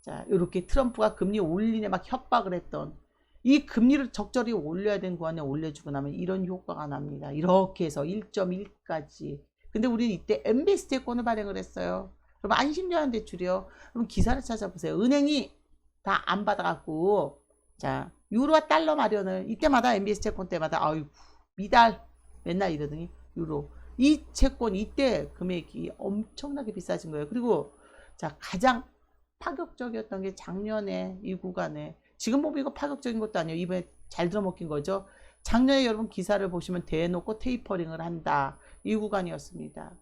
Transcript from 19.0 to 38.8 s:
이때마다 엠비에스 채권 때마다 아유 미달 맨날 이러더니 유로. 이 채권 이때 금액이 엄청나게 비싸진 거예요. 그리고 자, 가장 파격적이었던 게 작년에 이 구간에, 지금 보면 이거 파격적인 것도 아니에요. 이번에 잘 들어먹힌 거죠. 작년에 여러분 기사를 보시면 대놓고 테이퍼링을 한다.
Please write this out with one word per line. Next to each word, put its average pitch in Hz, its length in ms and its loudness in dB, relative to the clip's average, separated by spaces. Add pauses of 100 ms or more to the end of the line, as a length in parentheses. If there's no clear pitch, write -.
이때마다 247 460 4
엠비에스 202 260 0
채권 190 300 -4
때마다 156 360 0
아유 156 200 0 (500)
미달 226 500 6 (360)
맨날 180 300 0
이러더니 151 380 -6 (280)
유로. 156 320 -6 (260)
이 285 380 4
채권 247 400 4
이때 202 580 0
금액이 175 640 -6
엄청나게 220 800 -6
비싸진 175 360 -6
거예요. 147 200 -6
그리고 226 420 0 (460)
자, - 200 -8
가장 240 460 0 (560)
파격적이었던 233 840 -8
게 190 120 -6
작년에 190 880 -6
이 190 120 -6
구간에, 160 640 -8 (180)
지금 254 240 2
보면 294 200 -2
이거 262 120 -4
파격적인 277 480 -6
것도 214 180 -2
아니에요. 160 200 -2
이번에 180 320 -4 (180)
잘 175 220 -2
들어먹힌 180 380 -2
거죠. 185 380 -4 (360)
작년에 262 420 6
여러분 220 240 0
기사를 196 400 0
보시면 175 380 -4
대놓고 175 520 -2
테이퍼링을 180 640 -4
한다. 156 580 -2 (260)